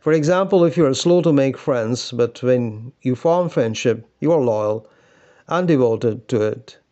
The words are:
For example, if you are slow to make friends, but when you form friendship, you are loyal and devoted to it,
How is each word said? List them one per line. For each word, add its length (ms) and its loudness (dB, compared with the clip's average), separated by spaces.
For 120 0
example, 500 2
if 140 2
you 80 4
are 80 2
slow 300 2
to 100 2
make 240 2
friends, 540 -4
but 320 -4
when 580 -2
you 140 -2
form 340 0
friendship, 560 -2
you 120 0
are 100 2
loyal 460 -2
and 200 -2
devoted 640 0
to 120 0
it, 360 -6